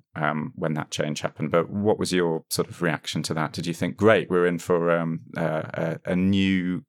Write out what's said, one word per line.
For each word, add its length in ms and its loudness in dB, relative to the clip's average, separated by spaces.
um, 400 -2
when 200 -2
that 180 -6
change 300 -4
happened, 280 -4
but 180 2
what 300 0
was 140 -2
your 360 0
sort 200 -2
of 120 -12
reaction 440 -2
to 100 -4
that? 180 -4
Did 140 -6
you 80 -4
think, 220 -4
"Great, 340 4
we're 160 4
in 140 0
for, 360 2
um, 260 -2
uh, 260 -2
a, 80 -2
a 20 0
new 760 2